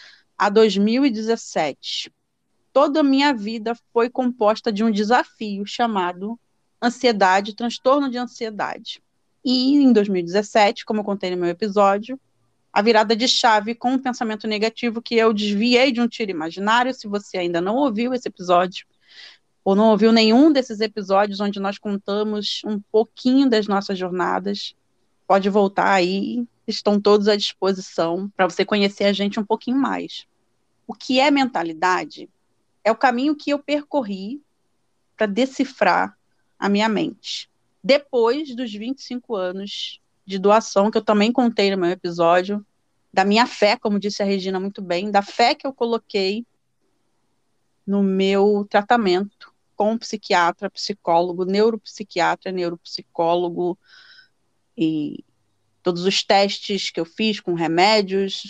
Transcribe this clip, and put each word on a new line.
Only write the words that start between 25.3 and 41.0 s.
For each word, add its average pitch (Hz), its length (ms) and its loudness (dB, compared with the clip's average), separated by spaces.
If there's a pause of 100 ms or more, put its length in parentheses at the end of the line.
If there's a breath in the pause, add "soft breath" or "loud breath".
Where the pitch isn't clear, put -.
voltar 196 440 2
aí, 196 520 0 (220)
estão 208 340 0
todos 208 260 4
à 214 80 4
disposição 190 1000 -4
pra 185 120 0
você 175 160 -2
conhecer 202 420 0
a 202 80 4
gente 202 260 -2
um 208 40 -4
pouquinho 226 340 -2
mais. 190 500 -4 (580)
O 226 80 -12
que - 260 -2
é 294 120 4
mentalidade? 175 960 -2 (540)
É 214 80 2
o 226 40 2
caminho 262 400 2
que 294 140 -8
eu 285 80 0
percorri 277 840 -4 (800)
pra 214 80 0
decifrar 202 880 -2 (440)
a 196 100 -2
minha 208 200 2
mente. - 600 -6 (340)
Depois 262 720 0
dos 233 160 -8
vinte 226 280 -10
e - 40 -20
cinco 247 320 -10
anos 190 640 -8 (280)
de 190 100 -6
doação, 202 540 2
que 226 80 -2
eu 214 40 -6